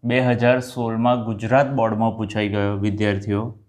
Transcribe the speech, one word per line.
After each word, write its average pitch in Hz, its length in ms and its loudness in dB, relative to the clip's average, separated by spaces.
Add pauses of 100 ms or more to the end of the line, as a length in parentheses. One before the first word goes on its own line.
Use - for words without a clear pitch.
બે 120 160 2
હજાર 123 400 4
સોળમાં 120 640 -2
ગુજરાત 113 460 0
બોર્ડમાં 113 460 0
પૂછાઈ 107 320 -2
ગયો 101 280 -2
વિદ્યાર્થીઓ. 104 840 -2 (100)